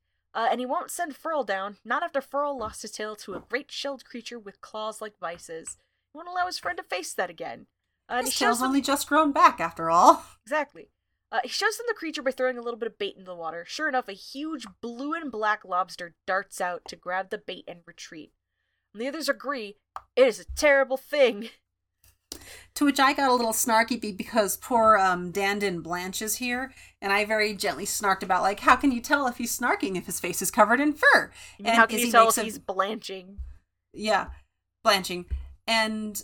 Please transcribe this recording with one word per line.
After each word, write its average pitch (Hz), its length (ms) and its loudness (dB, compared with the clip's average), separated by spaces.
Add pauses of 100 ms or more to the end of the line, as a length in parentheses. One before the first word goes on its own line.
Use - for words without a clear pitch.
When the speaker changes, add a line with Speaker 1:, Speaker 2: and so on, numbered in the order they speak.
(340)
Speaker 1:
uh, 220 180 -2
and 240 80 -2
he 254 60 -4
won't 262 260 -4
send 339 240 -6
Furl 311 280 -4
down, 196 400 -6
not 262 200 -2
after 330 180 -4
Furl 285 360 -2
lost 214 260 -8
his 214 80 -12
tail 214 260 -8
to - 160 -14
a 190 60 -10
great - 320 -8
shelled 277 340 -8
creature 240 340 -14
with 196 220 -20
claws 214 400 -10
like 214 180 -12
vices. 165 580 -10 (360)
He 285 40 -20
won't 339 120 -14
allow 359 160 -2
his 359 140 -6
friend 349 180 -6
to 370 60 -8
face - 300 -8
that 185 160 -2
again. 160 380 -12 (420)
Uh, 233 60 -4
and 247 100 0
Speaker 2:
His 262 80 -2
Speaker 1:
he - 60 -4
shows 254 80 2
Speaker 2:
tail's 240 120 2
Speaker 1:
them 262 100 0
Speaker 2:
only 277 120 2
just 277 260 0
grown 302 240 4
back, 320 280 4
after 165 300 -4
all. 208 340 8 (220)
Speaker 1:
Exactly. 277 440 -4 (420)
Uh, 226 120 0
he 247 60 -8
shows 427 280 0
them 466 100 -10
the 453 60 0
creature 311 280 -8
by 262 100 0
throwing 254 260 -2
a 240 40 -10
little 233 180 -6
bit 233 80 -4
of 214 100 -14
bait 202 180 -6
into 196 100 -20
the 180 100 -12
water. 165 300 -8
Sure 311 220 -4
enough, 254 220 -2
a 196 40 -10
huge 277 520 -10 (160)
blue 240 320 -6
and 320 180 -6
black 214 320 -2
lobster 180 500 -4 (140)
darts 190 320 -4
out 180 300 -4
to 175 80 -14
grab 185 320 -6
the 214 80 -4
bait - 320 -12
and 170 160 -16
retreat. - 460 -18 (640)
And 208 80 -10
the 247 60 -4
others 285 220 -4
agree, 226 480 -6 (400)
it 262 100 8
is 214 140 -2
a - 40 -20 (120)
terrible 277 400 4
thing. 233 520 2 (1300)
Speaker 2:
To 294 100 2
which 277 140 4
I 269 140 4
got 277 160 2
a 247 40 4
little 233 200 0
snarky 226 480 2
be-, 208 100 -6
because 202 460 0
poor, 220 400 6
um, 180 340 2
Dandin 196 500 0
Blanche 180 400 -6
is 214 160 -4
here, 254 360 -6 (280)
and 196 120 0
I 208 100 4
very 214 300 0
gently 180 320 -4
snarked 196 380 0
about, 180 180 2
like, 196 200 0
"How 254 140 6
can 269 160 2
you 240 100 0
tell 285 260 0
if 240 100 -6
he's - 200 -6
snarking 240 400 -2
if - 80 -8
his - 140 -8
face 175 220 -6
is 165 100 -4
covered 226 300 4
in 294 120 2
fur?" - 380 4 (260)
Speaker 1:
You 196 60 -16
mean, 214 60 -2
Speaker 2:
And 226 80 2
Speaker 1:
how 226 80 8
can 226 120 0
Speaker 2:
Izzy 240 100 2
Speaker 1:
you 233 40 -4
tell 226 140 10
Speaker 2:
makes 220 120 4
Speaker 1:
if 233 40 0
Speaker 2:
a 214 40 -2
Speaker 1:
he's 214 120 -8
blanching? 196 840 -6 (540)
Speaker 2:
Yeah, 208 360 0 (540)
blanching. 185 420 2 (420)
And, 220 560 -2